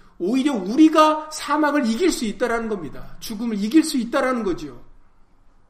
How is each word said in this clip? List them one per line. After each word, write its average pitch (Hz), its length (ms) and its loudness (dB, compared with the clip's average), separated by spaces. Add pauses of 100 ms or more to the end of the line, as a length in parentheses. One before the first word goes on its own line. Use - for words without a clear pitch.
(220)
오히려 262 320 0
우리가 302 800 4
사망을 294 540 0
이길 262 260 2
수 - 140 -6
있다라는 226 420 -4
겁니다. 180 540 -10
죽음을 220 360 -6
이길 240 280 4
수 294 120 -4
있다라는 247 460 0
거죠. 151 400 -6 (880)